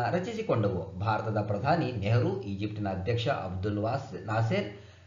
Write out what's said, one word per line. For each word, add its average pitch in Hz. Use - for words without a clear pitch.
ರಚಿಸಿಕೊಂಡವು. 107
ಭಾರತದ 107
ಪ್ರಧಾನಿ 139
ನೆಹರು, 117
ಈಜಿಪ್ಟಿನ 101
ಅಧ್ಯಕ್ಷ 110
ಅಬ್ದುಲ್ 98
ವಾಸ್-, 110
ನಾಸೆರ್, 113